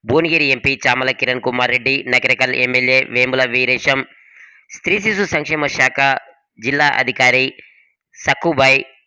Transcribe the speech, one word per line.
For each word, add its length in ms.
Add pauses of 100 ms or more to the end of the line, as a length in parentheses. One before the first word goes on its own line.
భువనగిరి 420
ఎంపీ 280
చామల 340
కిరణ్ 360
కుమార్ 240
రెడ్డి, 240 (140)
నకరికల్ 460
ఎమ్మెల్యే 440 (120)
వేముల 340
వీరేశం, 560 (720)
స్త్రీ 300
శిశు 240
సంక్షేమ 420
శాఖ 320 (600)
జిల్లా 300 (100)
అధికారి 480 (720)
సక్కుబాయ్ 640 (260)